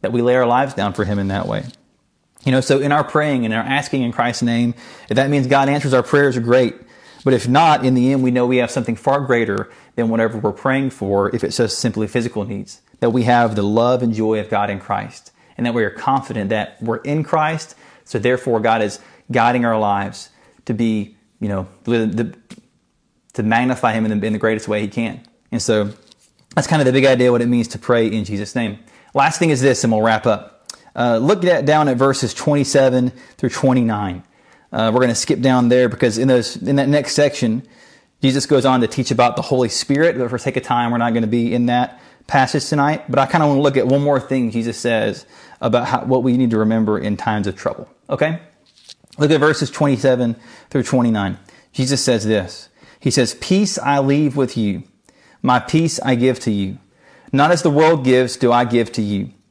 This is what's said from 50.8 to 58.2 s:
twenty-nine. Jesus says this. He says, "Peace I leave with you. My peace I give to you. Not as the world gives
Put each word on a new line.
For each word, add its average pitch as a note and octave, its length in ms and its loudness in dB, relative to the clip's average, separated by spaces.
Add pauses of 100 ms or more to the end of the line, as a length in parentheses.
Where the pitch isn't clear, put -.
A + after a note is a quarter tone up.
twenty-nine. A2 560 0 (340)
Jesus C3 300 -2
says A2+ 240 0
this. G#2 420 -2 (300)
He C3 140 -2
says, B2 220 0
"Peace G3 440 0
I C#3+ 220 0
leave C#3 360 2
with C3 200 -2
you. G2+ 260 -2 (580)
My B2 200 2
peace D#3+ 400 -2
I B2+ 160 0
give B2 240 0
to A#2+ 100 -4
you. G2 280 -4 (520)
Not D3 220 2
as F3 100 0
the E3 80 2
world D#3 320 4
gives B2+ 340 2